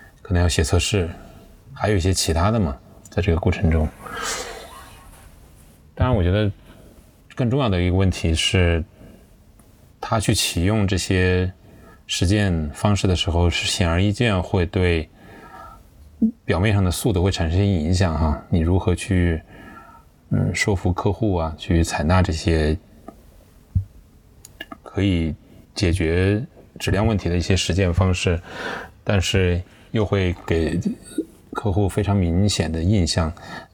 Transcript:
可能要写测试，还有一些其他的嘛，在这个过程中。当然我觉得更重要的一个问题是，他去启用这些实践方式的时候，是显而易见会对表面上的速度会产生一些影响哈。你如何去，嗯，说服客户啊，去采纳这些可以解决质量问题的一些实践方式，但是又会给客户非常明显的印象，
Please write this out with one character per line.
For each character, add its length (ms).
可 140
能 80
要 40
写 160
测 160
试， 300
还 160
有 80
一 20
些 140
其 220
他 160
的 100
嘛， 160
在 140
这 100
个 80
过 100
程 200
中。 180
当 120
然 80
我 80
觉 80
得 220
更 140
重 100
要 120
的 100
一 80
个 80
问 140
题 240
是， 500
他 140
去 160
启 300
用 200
这 140
些 540
实 180
践 480
方 220
式 100
的 80
时 160
候， 180
是 200
显 200
而 140
易 80
见 320
会 240
对 420
表 140
面 160
上 80
的 80
速 220
度 100
会 80
产 180
生 120
一 20
些 220
影 100
响 240
哈。 300
你 100
如 180
何 200
去， 440
嗯， 220
说 220
服 180
客 200
户 240
啊， 200
去 280
采 180
纳 180
这 120
些 440
可 180
以 320
解 200
决 520
质 100
量 160
问 100
题 120
的 80
一 40
些 160
实 160
践 220
方 180
式， 280
但 180
是 400
又 120
会 300
给 360
客 180
户 180
非 140
常 140
明 320
显 240
的 100
印 240
象， 260